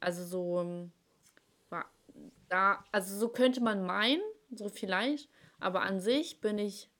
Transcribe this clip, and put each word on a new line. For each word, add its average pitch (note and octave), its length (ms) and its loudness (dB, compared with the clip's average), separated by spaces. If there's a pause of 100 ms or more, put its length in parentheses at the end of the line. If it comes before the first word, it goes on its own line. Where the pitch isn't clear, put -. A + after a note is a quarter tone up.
also F3+ 240 -4
so, F3 360 -2
ähm, F3 300 -6 (760)
war E3+ 160 -6 (640)
da, F#3+ 420 4
also G3 260 0
so A3+ 120 0
könnte B3+ 320 4
man G#3 240 2
meinen, G#3+ 360 2 (320)
so G#3 160 -8
vielleicht, A3 600 -2 (300)
aber F#3 240 0
an F#3+ 160 0
sich B3+ 420 0
bin G#3+ 180 0
ich G3+ 300 -4 (100)